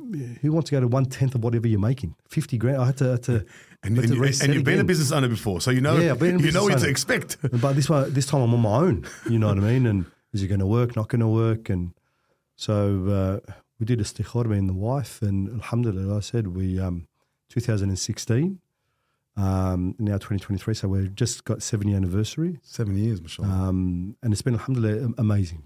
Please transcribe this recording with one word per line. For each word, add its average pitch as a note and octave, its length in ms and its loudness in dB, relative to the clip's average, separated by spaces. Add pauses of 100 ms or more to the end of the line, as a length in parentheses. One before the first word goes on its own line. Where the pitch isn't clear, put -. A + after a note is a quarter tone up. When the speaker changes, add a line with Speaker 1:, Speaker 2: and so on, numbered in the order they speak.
(400)
Speaker 1:
who D3+ 120 0
wants E3 180 0
to C#3+ 60 2
go C3 40 2
to B2 80 2
one-tenth C3 460 0
of A#2 100 0
whatever A#2 240 0
you're G#2+ 120 2
making? G#2+ 340 -2 (140)
Fifty - 280 -4
grand? C3 220 0
I B2 80 2
had C3 120 0
to, C3+ 140 2
had B2 120 -2
to, B2+ 80 0 (500)
Speaker 2:
And, G#2+ 140 0
Speaker 1:
had - 80 2
Speaker 2:
and A#2+ 40 4
Speaker 1:
to A#2+ 60 4
Speaker 2:
you, A#2 80 2
Speaker 1:
reset C#3 240 2
Speaker 2:
and C#3+ 80 6
you've C3+ 100 2
been D#3+ 100 4
a - 40 4
Speaker 1:
again. - 80 2
Speaker 2:
business D#3 260 2
owner C3+ 160 2
before, G2+ 320 -2
so B2+ 100 0
you B2+ 120 4
know, D3+ 160 4
Speaker 1:
Yeah, E3 140 4
I've A#2 60 -2
been F3+ 180 2
a - 20 2
Speaker 2:
you D#3 140 4
know F3+ 80 2
Speaker 1:
business - 20 2
Speaker 2:
what G3+ 100 4
to C3 120 4
Speaker 1:
owner. - 60 2
Speaker 2:
expect. - 520 -2
<laughs> B2+ 180 0
Speaker 1:
But C3+ 140 2
this C#3+ 160 2
one, C#3+ 220 2
this C3+ 140 0
time C#3+ 140 2
I'm A#2 140 4
on A#2+ 60 4
my G#2+ 160 4
own, C3+ 300 2 (220)
you A2+ 100 2
know G#2+ 100 4
what G2 100 2
I - 20 2
mean? A#2+ 260 4
And G2 200 2 (260)
is G2 100 -2
it F#2+ 60 -2
gonna G2 180 0
work, A#2+ 300 2
not A2 120 -4
gonna A#2 200 0
work? A2+ 400 0
And F2 240 -2 (640)
so, G2 880 0
uh, - 60 -18 (280)
we A#2 80 -4
did A#2+ 140 0
a G2+ 40 -2
stikhor, - 420 -4
me G#2 120 0
and F#2+ 100 0
the F#2 60 -2
wife, A#2 480 -4
and G2 280 -2
alhamdulillah, G#2 680 -2
I G2+ 40 -2
said, G#2+ 280 -4
we, F#2 300 -2
um, F2+ 280 -4 (440)
two A#2+ 100 -4
thousand G2 300 0
and F#2 80 -2
sixteen, D3 600 -2 (760)
um, F#2 640 0
now G#2 180 -2
twenty G2 260 -4
twenty-three, G2+ 320 -4
so G2+ 140 -4
we've F#2+ 260 -2
just - 300 -4
got B2 180 -4
seven-year G2+ 360 -2
anniversary. A2 640 -2
Speaker 2:
Seven G2+ 340 -4
years, G#2+ 240 0
mashallah. D#2+ 300 -6
Speaker 1:
Um, F#2 720 -2
and A2 100 0
it's G2+ 100 0
been, B2 120 0
alhamdulillah, A2 500 -2
am-, A#2 140 -4
amazing, F#2+ 480 0